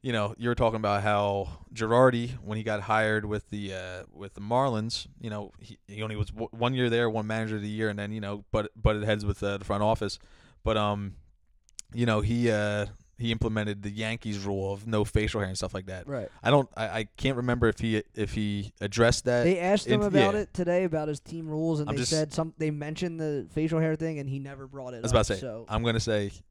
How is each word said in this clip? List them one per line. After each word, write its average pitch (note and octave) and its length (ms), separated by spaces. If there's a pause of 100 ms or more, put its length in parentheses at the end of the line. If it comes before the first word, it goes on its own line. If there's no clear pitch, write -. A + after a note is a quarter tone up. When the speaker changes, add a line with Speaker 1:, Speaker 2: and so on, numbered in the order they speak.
Speaker 1:
You C3 120
know, G#2+ 240
you A#2 120
were A#2+ 60
talking A2+ 240
about G2+ 240
how G2+ 460 (260)
Girardi, A#2+ 640
when G#2+ 200
he G#2+ 60
got G#2+ 180
hired G#2+ 420
with G#2 260
the, G2+ 240
uh, F#2 280 (100)
with F#2+ 220
the G2 60
Marlins, A2+ 680 (140)
you A#2 100
know, G#2 300
he, - 260
he G#2 160
only A2 140
was G#2 120
w-, A2 220
one A#2+ 240
year B2+ 160
there, A#2 180
one A2 180
manager A2 300
of G#2 60
the G#2 60
year, G#2+ 200
and G#2 100
then, G2+ 120
you A2 100
know, G#2 300
but, G#2+ 200 (100)
butted G#2+ 240
heads G#2+ 200
with, G2+ 200
uh, G2+ 140
the G2 60
front G2+ 180
office. G#2+ 360 (460)
But, A2 120
um, G#2 380 (800)
you A#2+ 100
know, A2 160
he, A#2 300
uh, G#2 360 (300)
he A#2 140
implemented G#2+ 520
the G#2+ 80
Yankees A2 500
rule G2 320
of G2+ 160
no G#2+ 160
facial G#2+ 360
hair F#2+ 80
and F#2 80
stuff - 180
like F#2+ 120
that. F#2 220
Speaker 2:
Right. B2+ 200 (140)
Speaker 1:
I A2 80
don't, C#3 260
I, A2 120
I G#2+ 160 (120)
can't C3+ 200
remember A#2+ 320
if G#2+ 100
he, A2 240 (120)
if G#2+ 200
he G#2 460
addressed A#2 460
that A#2+ 180
Speaker 2:
They F3 160
asked G3 260
him B2 160
Speaker 1:
in, G#3 60
Speaker 2:
about G3 260
Speaker 1:
yeah. G#3+ 60
Speaker 2:
it - 140
today, F3 280
about D#3 240
his D3+ 140
team D#3+ 280
rules, D#3 300
and D3 100
Speaker 1:
I'm - 60
Speaker 2:
they B2 60
Speaker 1:
just B2 100
Speaker 2:
said D#3 220
some, D#3+ 260
they D#3 140
mentioned D#3 480
the D3 320
facial D#3+ 260
hair D#3+ 160
thing, D#3+ 240
and C#3 100
he C#3 120
never C#3 260
brought C3 280
it A#2 40
Speaker 1:
I - 40
was A2+ 100
about A#2 80
Speaker 2:
up, G#2 80
Speaker 1:
to G#2+ 60
say, F#2+ 60
Speaker 2:
so. A2+ 280
Speaker 1:
I'm A2 160
gonna A2+ 160
say G#2 320 (180)